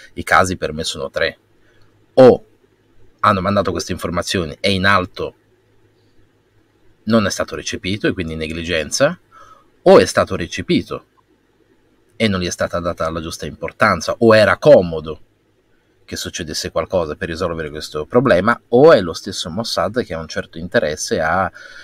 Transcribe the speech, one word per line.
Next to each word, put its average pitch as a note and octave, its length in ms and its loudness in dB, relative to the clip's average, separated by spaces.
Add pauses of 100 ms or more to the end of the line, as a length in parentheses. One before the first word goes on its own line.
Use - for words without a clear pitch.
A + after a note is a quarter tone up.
(140)
i E2+ 80 -10
casi F#2 340 0
per D2+ 160 -6
me D#2 120 -8
sono C#2 260 -8
tre: D#2+ 280 -4 (760)
o B2 300 8 (760)
hanno G#2 200 2
mandato G2 320 0
queste E2+ 200 -6
informazioni E2+ 680 -4
e G2+ 120 -4
in F#2+ 120 -2
alto F#2 500 -2 (1700)
non A2 200 2
è F2+ 60 -2
stato - 240 -6
recepito F#2 540 -6
e A#2+ 40 -2
quindi D#2+ 220 -6
negligenza, D#2+ 840 -4 (640)
o F3+ 160 10
è G2 60 6
stato F#2 320 -2
recepito F2 680 -4 (1120)
e A2+ 120 0
non F#2+ 120 -2
gli F2+ 60 -4
è E2+ 40 -4
stata F2 300 -4
data E2+ 300 -4
la E2 100 -8
giusta E2 260 -10
importanza, E2 720 -4
o A2+ 160 6
era G2+ 240 4
comodo E2 640 4 (840)
che - 120 -14
succedesse E2+ 540 -8
qualcosa D#2+ 460 -2
per - 120 -8
risolvere E2 400 -6
questo D2+ 380 -10
problema, A#2 520 2 (100)
o C#3+ 240 8
è B2 80 6
lo E2+ 120 -4
stesso - 380 -10
Mossad G#2+ 540 -4
che F2+ 100 -12
ha D#2+ 60 -8
un E2 80 -12
certo - 280 -12
interesse E2 640 -4
a F2 300 -2 (340)